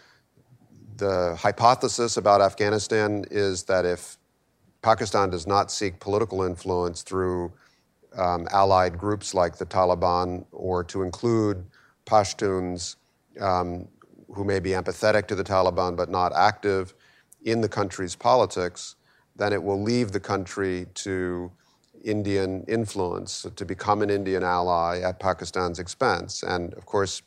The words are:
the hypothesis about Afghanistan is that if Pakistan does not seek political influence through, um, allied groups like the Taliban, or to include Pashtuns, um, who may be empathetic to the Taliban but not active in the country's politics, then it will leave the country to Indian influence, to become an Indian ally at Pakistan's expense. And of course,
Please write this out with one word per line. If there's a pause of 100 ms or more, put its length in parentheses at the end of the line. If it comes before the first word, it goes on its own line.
(1000)
the
hypothesis
about
Afghanistan
is
that
if (640)
Pakistan
does
not
seek
political
influence
through, (640)
um,
allied
groups
like
the
Taliban,
or
to
include (400)
Pashtuns, (440)
um, (460)
who
may
be
empathetic
to
the
Taliban
but
not
active (520)
in
the
country's
politics, (400)
then
it
will
leave
the
country
to (540)
Indian
influence, (100)
to
become
an
Indian
ally
at
Pakistan's
expense.
And
of
course,